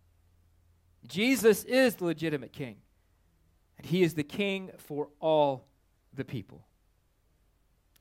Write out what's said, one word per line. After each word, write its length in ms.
Jesus 600
is 320
the 80
legitimate 480
king, 280
and 100
he 160
is 100
the 100
king 540
for 320
all 480
the 100
people. 420